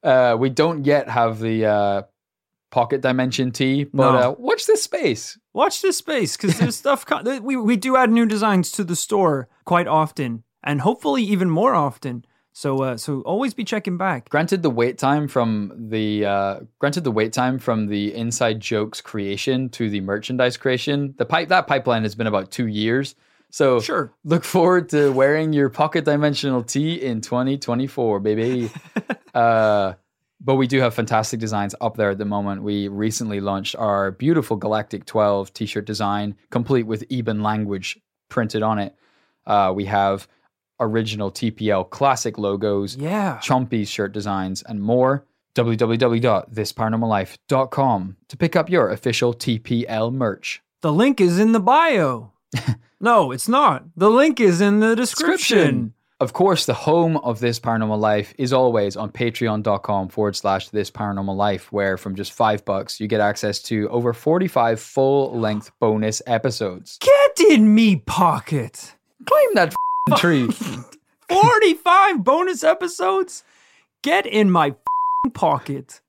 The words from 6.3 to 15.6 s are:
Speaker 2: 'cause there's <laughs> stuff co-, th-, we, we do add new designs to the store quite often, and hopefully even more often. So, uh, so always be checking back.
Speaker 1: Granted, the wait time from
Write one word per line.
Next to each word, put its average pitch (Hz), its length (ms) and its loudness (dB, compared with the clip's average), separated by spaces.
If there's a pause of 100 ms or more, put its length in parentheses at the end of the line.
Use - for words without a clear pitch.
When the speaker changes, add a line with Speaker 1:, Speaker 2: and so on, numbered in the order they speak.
Speaker 2:
'cause 185 200 0
there's 175 180 0
<laughs> - 80 -16
stuff - 220 0
co-, - 160 -2
th-, 247 200 -4
we, 262 140 -2
we 240 220 2
do 262 180 0
add 254 160 4
new 233 140 4
designs 208 480 0
to 208 100 -4
the 170 120 -2
store 160 520 0 (180)
quite 175 220 0
often, 139 560 -2 (200)
and 143 180 -2
hopefully 254 420 0
even 190 280 0
more 214 240 2
often. 131 500 -4 (280)
So, 135 280 -2
uh, 131 160 -4
so 139 240 -6
always 214 320 -4
be 240 100 -8
checking 202 340 -4
back. 180 320 -4
Speaker 1:
Granted, 170 340 0
the 160 80 4
wait 120 260 0
time 143 300 0
from 110 500 -2